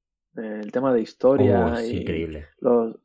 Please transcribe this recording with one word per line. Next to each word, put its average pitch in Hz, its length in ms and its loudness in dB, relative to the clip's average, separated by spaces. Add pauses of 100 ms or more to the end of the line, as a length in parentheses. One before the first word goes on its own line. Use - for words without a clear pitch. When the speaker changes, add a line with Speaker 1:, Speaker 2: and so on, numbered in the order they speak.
(380)
Speaker 1:
Eh, 107 260 -8
el 104 80 -12
tema 131 220 0
de 117 80 2
historia 127 640 2
Speaker 2:
Oh, - 80 -2
es - 180 -4
Speaker 1:
y 101 100 -4
Speaker 2:
increíble. 82 440 -6 (140)
Speaker 1:
los, 117 460 2